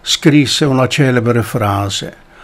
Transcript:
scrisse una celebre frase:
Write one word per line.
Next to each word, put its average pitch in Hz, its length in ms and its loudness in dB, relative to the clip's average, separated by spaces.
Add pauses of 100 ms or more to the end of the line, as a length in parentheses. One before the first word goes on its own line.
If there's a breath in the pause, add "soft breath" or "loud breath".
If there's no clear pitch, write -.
scrisse - 640 0
una 131 240 2
celebre 120 540 0
frase: 101 760 -4 (280 loud breath)